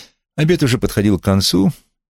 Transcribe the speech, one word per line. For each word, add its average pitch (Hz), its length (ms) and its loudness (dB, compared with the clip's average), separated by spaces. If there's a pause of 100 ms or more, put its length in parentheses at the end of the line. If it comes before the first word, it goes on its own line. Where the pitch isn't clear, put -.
(360)
Обед 156 280 0
уже 123 160 0
подходил 101 400 0
к - 40 -12
концу, 156 480 0 (380)